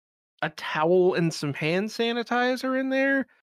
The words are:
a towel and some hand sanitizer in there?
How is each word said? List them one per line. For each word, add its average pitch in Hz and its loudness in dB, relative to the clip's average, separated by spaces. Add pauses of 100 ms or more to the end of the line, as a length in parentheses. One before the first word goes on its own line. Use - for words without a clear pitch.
(420)
a 156 -2
towel 180 2
and 165 2
some 143 -4
hand 180 -2
sanitizer 247 -2
in 269 -4
there? 269 0 (180)